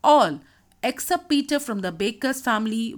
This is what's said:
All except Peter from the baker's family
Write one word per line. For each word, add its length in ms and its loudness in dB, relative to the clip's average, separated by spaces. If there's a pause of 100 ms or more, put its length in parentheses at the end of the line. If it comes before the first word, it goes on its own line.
All 380 6 (420)
except 460 -2
Peter 300 0
from 220 -6
the 120 -4
baker's 480 -4
family 580 -2